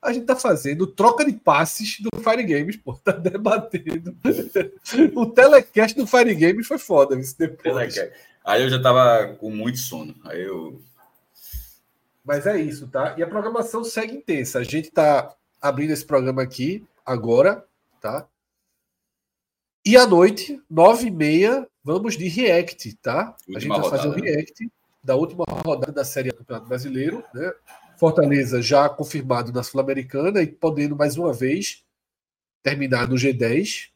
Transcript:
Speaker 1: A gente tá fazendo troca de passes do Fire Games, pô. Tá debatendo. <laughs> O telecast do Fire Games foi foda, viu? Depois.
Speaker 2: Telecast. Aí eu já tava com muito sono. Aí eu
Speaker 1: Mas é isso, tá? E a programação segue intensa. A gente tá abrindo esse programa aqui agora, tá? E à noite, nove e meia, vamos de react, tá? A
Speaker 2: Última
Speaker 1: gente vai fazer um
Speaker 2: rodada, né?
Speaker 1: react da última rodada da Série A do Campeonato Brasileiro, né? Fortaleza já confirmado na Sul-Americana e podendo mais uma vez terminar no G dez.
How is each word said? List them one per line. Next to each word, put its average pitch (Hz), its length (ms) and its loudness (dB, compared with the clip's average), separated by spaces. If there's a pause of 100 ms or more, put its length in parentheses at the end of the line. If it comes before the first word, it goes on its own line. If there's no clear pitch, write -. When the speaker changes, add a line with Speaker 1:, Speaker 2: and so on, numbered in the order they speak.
Speaker 1:
A 240 100 -2
gente 240 140 -6
tá 262 100 2
fazendo 170 520 -2
troca 466 380 2
de 277 80 0
passes 208 640 0
do 208 100 -6 (120)
Fire 226 220 0
Games, 165 320 -2
pô. 131 180 -14
Tá 190 200 -2
debatendo. 175 1040 -4
<laughs> - 960 -2
O 226 120 0
telecast 233 680 6
do 254 120 -2
Fire 254 280 4
Games 180 320 2
foi 302 100 -4
foda, 139 380 2
viu? 131 100 -6 (120)
Depois. - 240 -4
Speaker 2:
Telecast. - 680 -6 (160)
Aí 110 180 2
eu 131 60 0
já 131 120 0
tava 123 540 4
com 110 160 -12
muito 113 260 -6
sono. 78 460 -12
Aí 80 180 -10
eu 82 400 -10 (1400)
Speaker 1:
Mas 143 220 -2
é 202 120 0
isso, 139 280 -8
tá? 139 300 -4
E 165 40 -4
a 170 60 -2
programação 226 560 -6
segue 226 320 -8
intensa. 143 420 -6
A 123 60 -4
gente 156 260 -6
tá 147 460 2 (260)
abrindo 143 300 -2
esse 147 140 -6
programa 131 360 0
aqui 135 420 -6 (220)
agora, 123 580 2 (380)
tá? 123 240 -8 (1600)
E 226 120 8
à 254 100 10
noite, 202 520 4 (100)
nove 214 380 6
e 214 40 -4
meia, 180 560 0 (160)
vamos 190 340 -4
de 175 100 -6
react, 175 680 -2
tá? 127 260 -4
A 226 140 -10 (120)
Speaker 2:
Última 92 120 -12
Speaker 1:
gente 143 100 -8
vai - 200 0
fazer 147 180 -2
um 147 40 -4
Speaker 2:
rodada, 160 140 -6
né? 170 60 -4
Speaker 1:
react 160 400 -8 (320)
da 131 120 0
última 165 320 -2
rodada - 440 -6
da 277 140 -4
Série 131 240 -6
A - 20 -8
do - 60 -12
Campeonato 117 320 -16
Brasileiro, 131 540 -6 (100)
né? 160 180 -8 (460)
Fortaleza 143 640 2
já 139 260 4
confirmado 127 640 -4
na 123 100 -4
Sul-Americana 139 800 -2
e 156 60 0
podendo 147 480 -4
mais 143 220 -2
uma 170 160 -2
vez 143 500 -4 (800)
terminar 131 460 -2
no 131 80 0
G 131 160 0
dez. 120 640 -2